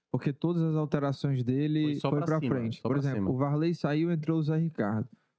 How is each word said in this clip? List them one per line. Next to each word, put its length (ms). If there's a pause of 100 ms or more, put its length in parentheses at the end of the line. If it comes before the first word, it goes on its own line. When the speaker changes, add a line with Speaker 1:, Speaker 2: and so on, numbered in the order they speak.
(100)
Speaker 1:
porque 220
todas 300
as 140
alterações 680
dele 400
Speaker 2:
Foi 140
só 140
Speaker 1:
foi 100
Speaker 2:
pra 60
Speaker 1:
pra 140
Speaker 2:
cima, 140
Speaker 1:
frente. 260
Speaker 2:
só 20
Speaker 1:
Por 80
Speaker 2:
pra 80
Speaker 1:
exemplo, 200
Speaker 2:
cima. 120
Speaker 1:
o 60
Varley 380
saiu, 380
entrou 260
o 40
Zé 140
Ricardo. 520 (300)